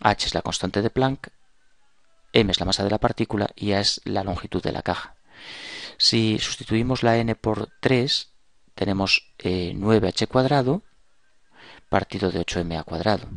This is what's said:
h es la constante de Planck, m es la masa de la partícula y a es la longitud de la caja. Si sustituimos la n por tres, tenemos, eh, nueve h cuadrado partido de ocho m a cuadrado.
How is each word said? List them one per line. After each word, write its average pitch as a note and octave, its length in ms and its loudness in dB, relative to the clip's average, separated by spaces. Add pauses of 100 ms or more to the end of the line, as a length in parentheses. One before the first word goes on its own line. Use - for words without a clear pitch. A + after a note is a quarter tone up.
h G#2 240 2
es - 80 -2
la E2 80 0
constante G2 400 -2
de A2+ 80 0
Planck, C3+ 400 -2 (1040)
m G#2+ 180 4
es - 80 0
la F#2 60 -2
masa F#2+ 180 0
de G2 60 2
la G#2+ 100 2
partícula A2 560 0
y G#2 160 -2
a G2 80 2
es - 240 0
la G2 200 -2
longitud F#2 380 -4
de - 100 -2
la E2 100 -6
caja. - 340 -6 (840)
Si A2 420 2
sustituimos A#2+ 640 -2
la A#2 140 4
n A2+ 180 0
por G#2+ 340 -2 (100)
tres, C3 540 0 (400)
tenemos, F#2+ 680 0
eh, F2+ 360 -2
nueve G2+ 340 4
h - 180 -2
cuadrado C3 560 2 (1080)
partido F#2+ 420 0
de F#2 80 -2
ocho F2 200 -2
m E2+ 180 -2
a E2 60 -6
cuadrado. F2+ 540 -2